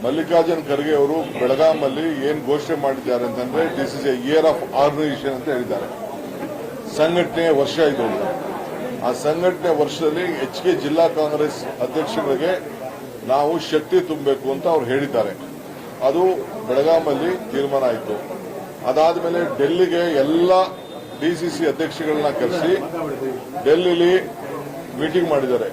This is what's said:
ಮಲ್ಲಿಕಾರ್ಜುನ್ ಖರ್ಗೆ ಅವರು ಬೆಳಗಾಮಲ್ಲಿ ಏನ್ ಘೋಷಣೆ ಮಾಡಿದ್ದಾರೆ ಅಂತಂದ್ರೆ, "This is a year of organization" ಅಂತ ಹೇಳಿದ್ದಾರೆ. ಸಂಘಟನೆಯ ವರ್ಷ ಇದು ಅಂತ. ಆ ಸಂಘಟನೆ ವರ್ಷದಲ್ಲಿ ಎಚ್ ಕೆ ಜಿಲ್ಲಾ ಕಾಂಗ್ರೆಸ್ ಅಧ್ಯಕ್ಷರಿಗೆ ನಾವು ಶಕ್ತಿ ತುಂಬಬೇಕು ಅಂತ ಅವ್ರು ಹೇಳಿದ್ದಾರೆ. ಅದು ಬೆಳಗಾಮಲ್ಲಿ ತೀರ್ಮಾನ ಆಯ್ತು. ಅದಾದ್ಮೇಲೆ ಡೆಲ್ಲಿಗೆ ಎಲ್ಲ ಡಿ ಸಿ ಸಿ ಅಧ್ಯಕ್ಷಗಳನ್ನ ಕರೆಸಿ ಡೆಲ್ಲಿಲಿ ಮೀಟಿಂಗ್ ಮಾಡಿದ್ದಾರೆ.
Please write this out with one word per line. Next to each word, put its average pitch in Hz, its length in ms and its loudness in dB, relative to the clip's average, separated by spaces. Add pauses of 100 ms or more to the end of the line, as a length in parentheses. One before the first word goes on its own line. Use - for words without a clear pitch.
ಮಲ್ಲಿಕಾರ್ಜುನ್ 160 640 2
ಖರ್ಗೆ 147 280 2
ಅವರು 139 440 2
ಬೆಳಗಾಮಲ್ಲಿ 143 880 2
ಏನ್ 151 160 -2
ಘೋಷಣೆ 147 320 0
ಮಾಡಿದ್ದಾರೆ 127 480 0
ಅಂತಂದ್ರೆ, 127 400 -2
"This 135 300 -4
is 139 140 -2
a 127 200 -2
year 156 140 4
of 139 440 2
organization" 143 420 -2
ಅಂತ 131 200 -4
ಹೇಳಿದ್ದಾರೆ. 120 520 -4 (960)
ಸಂಘಟನೆಯ 165 520 2
ವರ್ಷ 143 300 2
ಇದು 139 240 4
ಅಂತ. 113 180 -2 (800)
ಆ 123 80 0
ಸಂಘಟನೆ 160 720 0
ವರ್ಷದಲ್ಲಿ 156 400 0
ಎಚ್ 143 400 -4
ಕೆ 175 180 2
ಜಿಲ್ಲಾ 156 260 4
ಕಾಂಗ್ರೆಸ್ 151 760 -2
ಅಧ್ಯಕ್ಷರಿಗೆ 151 1000 -2 (460)
ನಾವು 147 320 2
ಶಕ್ತಿ 156 400 2
ತುಂಬಬೇಕು 139 520 -2
ಅಂತ 135 160 -2
ಅವ್ರು 139 180 2
ಹೇಳಿದ್ದಾರೆ. 123 440 0 (760)
ಅದು 151 140 2 (460)
ಬೆಳಗಾಮಲ್ಲಿ 156 840 2
ತೀರ್ಮಾನ 139 320 0
ಆಯ್ತು. 113 300 -2 (720)
ಅದಾದ್ಮೇಲೆ 170 680 2
ಡೆಲ್ಲಿಗೆ 170 580 2
ಎಲ್ಲ 160 360 4 (680)
ಡಿ 170 140 2
ಸಿ 165 140 -2
ಸಿ 151 180 0
ಅಧ್ಯಕ್ಷಗಳನ್ನ 151 640 0
ಕರೆಸಿ 170 460 2 (880)
ಡೆಲ್ಲಿಲಿ 175 580 4 (800)
ಮೀಟಿಂಗ್ 165 280 0
ಮಾಡಿದ್ದಾರೆ. 127 440 2